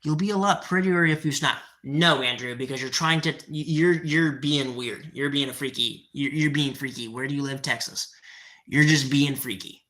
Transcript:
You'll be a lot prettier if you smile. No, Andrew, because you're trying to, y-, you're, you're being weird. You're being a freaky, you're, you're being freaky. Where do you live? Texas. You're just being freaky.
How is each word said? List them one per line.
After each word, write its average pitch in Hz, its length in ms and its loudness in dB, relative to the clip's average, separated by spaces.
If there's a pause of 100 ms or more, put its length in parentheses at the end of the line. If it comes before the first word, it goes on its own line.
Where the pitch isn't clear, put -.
You'll 151 120 0
be 190 140 0
a 208 60 0
lot 196 280 2
prettier 180 420 2
if 156 180 2
you 151 80 0
smile. 135 260 0 (260)
No, 147 380 4
Andrew, 123 340 -4
because 131 240 -6
you're 127 100 -6
trying 160 320 2
to, 160 100 0
y-, - 160 -8
you're, 160 560 2
you're 156 280 2
being 135 440 -2
weird. 123 360 -8
You're 139 180 -4
being 139 180 -2
a 127 40 -8
freaky, 127 600 -6
you're, 143 200 -4
you're 151 180 2
being 143 240 -2
freaky. 120 340 -10
Where 123 180 -8
do 143 80 -4
you 143 80 -2
live? 139 200 -6
Texas. - 500 -6 (540)
You're 147 180 4
just 147 260 4
being 139 240 2
freaky. 123 560 -10